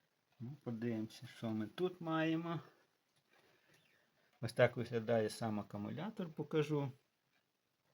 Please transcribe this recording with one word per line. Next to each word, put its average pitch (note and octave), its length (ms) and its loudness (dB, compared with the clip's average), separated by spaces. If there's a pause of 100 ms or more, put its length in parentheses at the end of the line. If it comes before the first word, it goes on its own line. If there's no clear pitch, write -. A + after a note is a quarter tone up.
(400)
Ну, B2+ 240 -6
подивимося, A#2 640 -4
що - 220 -6
ми A2 180 0
тут F3+ 340 -2
маємо. D#3+ 580 0 (1800)
Ось A#2+ 120 -4
так A#2+ 240 6
виглядає A2+ 520 2
сам G#2+ 300 -2
акумулятор, B2 720 -6
покажу. D3 600 0 (1040)